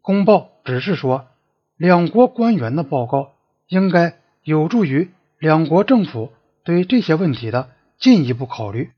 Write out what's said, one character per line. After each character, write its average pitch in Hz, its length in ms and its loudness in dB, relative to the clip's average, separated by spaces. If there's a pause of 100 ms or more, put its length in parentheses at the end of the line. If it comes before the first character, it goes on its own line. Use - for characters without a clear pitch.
公 196 240 0
报 190 240 2 (160)
只 127 160 -4
是 180 160 -4
说， 131 300 -4 (500)
两 175 320 2
国 247 180 4
官 233 300 0
员 120 180 -4
的 165 80 -2
报 135 240 -4
告 139 280 -4 (340)
应 190 200 0
该 170 280 0 (260)
有 156 240 0
助 226 180 0
于 147 280 -2 (260)
两 156 280 2
国 170 180 2
政 226 200 2
府 117 280 -10 (320)
对 175 200 0
这 240 160 0
些 165 140 0
问 165 180 0
题 117 200 -8
的 127 160 -4 (280)
进 220 280 4
一 123 80 -2
步 123 120 -6
考 107 280 -10
虑。 117 260 -8